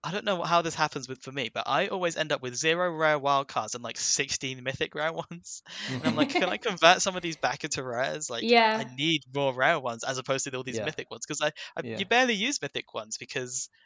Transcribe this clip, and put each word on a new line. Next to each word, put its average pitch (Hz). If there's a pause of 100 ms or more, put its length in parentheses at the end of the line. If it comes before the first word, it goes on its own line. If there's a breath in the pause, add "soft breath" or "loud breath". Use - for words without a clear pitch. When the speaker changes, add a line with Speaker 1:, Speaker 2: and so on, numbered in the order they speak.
Speaker 1:
I 160
don't 202
know 185
how 170
this 160
happens 147
with, 131
for 131
me, 135
but -
I 165
always 180
end 156
up 131
with 127
zero 165
rare 156
wildcards 139
and, 120
like, 117
sixteen 131
mythic 135
rare 156
<laughs> 160
ones. - (260 loud breath)
And 131
I'm 156
like, -
"Can 233
I -
Speaker 2:
<laughs> -
Speaker 1:
convert 180
some 185
of 180
these 165
back 131
into 151
rares? 135
Like, 120
Speaker 2:
Yeah. 226
Speaker 1:
I 131
need 151 (120)
more 139
rare 143
ones 117
as 135
opposed 135
to 131
all 127
these 127
Speaker 3:
Yeah. 107
Speaker 1:
mythic 147
ones." 117
'Cause 151
I, 151 (280 loud breath)
I, -
Speaker 3:
Yeah. 113
Speaker 1:
you 190
barely 240
use 233
mythic -
ones 110
because 127 (180)